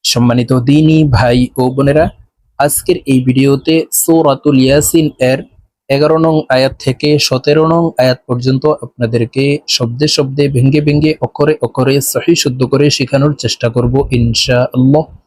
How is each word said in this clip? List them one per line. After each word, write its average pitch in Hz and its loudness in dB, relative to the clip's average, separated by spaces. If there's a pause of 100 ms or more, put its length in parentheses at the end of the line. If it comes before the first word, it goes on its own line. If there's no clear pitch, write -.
সম্মানিত 120 0 (160)
দ্বীনি 156 4 (100)
ভাই 123 2 (180)
ও 127 0
বোনেরা, 139 0 (520)
আজকের - -2 (100)
এই 135 2
ভিডিওতে 135 0 (180)
সূরাতুল 147 2
ইয়াসিন 147 2 (140)
এর 131 0 (520)
এগারো 151 2
নং 160 2 (160)
আয়াত 131 0
থেকে 139 -2 (100)
সতেরো 147 0
নং 170 2 (160)
আয়াত 127 0
পর্যন্ত 127 -2 (180)
আপনাদেরকে 120 -4 (240)
শব্দে 123 -2
শব্দে, 139 -2
ভেঙ্গে 139 2
ভেঙ্গে, 147 0 (120)
অক্ষরে 147 -2
অক্ষরে 131 0
সহি 170 0
শুদ্ধ 127 -4
করে 143 0
শেখানোর 139 -2
চেষ্টা - -4
করব 120 -2 (160)
ইনশাআল্লাহ। 127 0 (220)